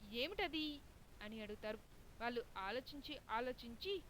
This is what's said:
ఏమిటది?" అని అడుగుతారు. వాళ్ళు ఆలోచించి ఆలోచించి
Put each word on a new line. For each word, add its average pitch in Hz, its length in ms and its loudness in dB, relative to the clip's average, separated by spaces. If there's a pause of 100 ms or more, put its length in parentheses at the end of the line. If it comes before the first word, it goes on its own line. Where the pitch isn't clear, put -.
(140)
ఏమిటది?" 311 540 4 (540)
అని 214 200 -4
అడుగుతారు. 214 380 -2 (400)
వాళ్ళు 240 220 4 (160)
ఆలోచించి 254 560 0 (160)
ఆలోచించి 240 640 2 (160)